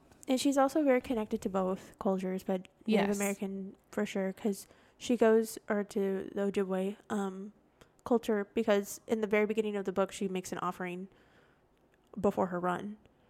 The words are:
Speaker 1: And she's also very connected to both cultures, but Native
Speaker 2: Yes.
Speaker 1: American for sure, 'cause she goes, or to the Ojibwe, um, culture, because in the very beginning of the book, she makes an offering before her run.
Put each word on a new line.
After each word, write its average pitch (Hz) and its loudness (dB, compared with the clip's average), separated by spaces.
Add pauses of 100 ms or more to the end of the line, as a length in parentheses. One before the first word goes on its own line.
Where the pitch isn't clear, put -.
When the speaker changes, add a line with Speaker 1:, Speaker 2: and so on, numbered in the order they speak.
(260)
Speaker 1:
And 262 2
she's 277 4
also 269 4
very 254 6
connected 220 -2
to 202 -2
both 190 -2
cultures, 185 -2
but 185 -2 (240)
Native 202 4
Speaker 2:
Yes. 202 2
Speaker 1:
American 196 -4 (180)
for 208 -2
sure, 190 -2
'cause - -4 (300)
she - -2
goes, 220 4 (100)
or 208 0
to 196 -2
the 202 -4 (100)
Ojibwe, 190 -2 (140)
um, 196 -4 (540)
culture, 220 2
because 208 0
in 226 0
the 214 0
very 214 4
beginning 214 0
of 196 -4
the 190 -2
book, 190 0
she - -4
makes 185 -6
an 180 -6
offering 180 -6 (1080)
before 196 0
her 180 -4
run. 180 -4 (340)